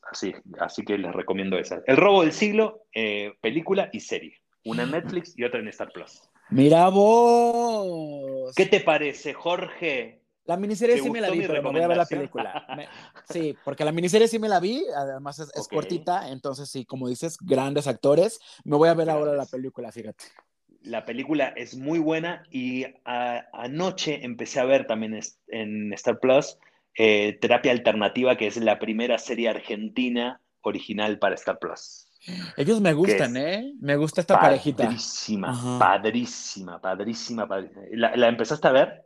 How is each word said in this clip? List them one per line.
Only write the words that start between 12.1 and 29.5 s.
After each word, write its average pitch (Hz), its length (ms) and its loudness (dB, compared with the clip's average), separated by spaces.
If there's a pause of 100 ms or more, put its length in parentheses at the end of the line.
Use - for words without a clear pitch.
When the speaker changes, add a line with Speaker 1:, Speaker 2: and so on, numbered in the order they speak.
Speaker 2:
película. 123 480 -8
Speaker 1:
<laughs> - 80 -12
Speaker 2:
Me, - 120 -14 (440)
sí, 160 220 -4 (100)
porque 139 200 -4
la 151 80 0
miniserie 180 360 4
sí 226 100 -2
me 220 100 -4
la 190 120 4
vi, 226 220 -2 (140)
además 139 420 -6
es, 156 160 -12
es - 120 -8
Speaker 1:
Ok. - 80 -16
Speaker 2:
cortita, 160 560 -4
entonces 135 400 -10
sí, 131 160 -8
como 131 220 -8
dices, 156 320 -6
grandes 139 460 0
actores. 147 540 2 (240)
Me 147 120 0
voy 160 120 8
a 170 60 6
ver 160 160 0
ahora 151 160 0
la 147 60 0
Speaker 1:
Grandes. 139 180 -4
Speaker 2:
película, 127 420 -10
fíjate. 107 320 -14 (580)
Speaker 1:
La 113 220 -6
película 135 520 -2
es 123 200 -12
muy 147 220 -2
buena 160 520 -2
y 127 340 -4 (200)
a-, 123 480 -4
anoche 156 720 -4
empecé 120 360 -8
a 123 40 2
ver 127 220 2
también 110 280 -4
es-, - 240 -14 (100)
en 107 440 -8
Star 107 260 -2
Plus, 131 380 2 (400)
eh, 104 440 4
Terapia 120 320 4
Alternativa, 117 640 2
que 110 100 -2
es 104 100 -4
la 110 220 2
primera 113 400 -2
serie 117 320 -4